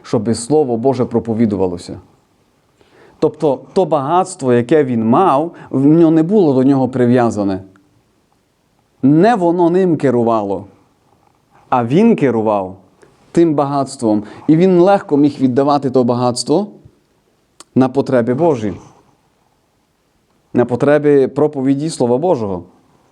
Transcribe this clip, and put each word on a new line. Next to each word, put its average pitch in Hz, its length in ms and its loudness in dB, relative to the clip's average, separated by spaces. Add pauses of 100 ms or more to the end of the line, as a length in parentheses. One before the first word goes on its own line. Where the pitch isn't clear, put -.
щоб - 340 -4
Слово 143 400 -2
Боже 123 280 0
проповідувалося. 104 920 -4 (1200)
Тобто 147 400 -2 (120)
то 190 120 0
багатство, 151 680 -2
яке 123 320 2
він 117 200 -4
мав, 151 500 0 (160)
в 135 160 0
нього 160 240 4
не 160 120 2
було 170 320 2
до 131 100 2
нього 135 240 2
прив'язане. 117 720 0 (1400)
Не 160 320 4
воно 175 360 0
ним 180 260 0
керувало, 113 680 -2 (1040)
а 123 160 0
він 190 320 2
керував 107 600 -2 (560)
тим 170 220 2
багатством. 135 720 -2 (220)
І 156 100 2
він 180 240 4
легко 196 360 2
міг 143 240 0
віддавати 139 500 0
то 127 140 2
багатство 123 640 -2 (1080)
на 127 140 2
потреби 127 460 -2
Божі, 127 400 -2 (1800)
на 123 120 0
потреби 139 640 2
проповіді 143 640 -2
Слова 123 280 -2
Божого. 113 440 -4 (500)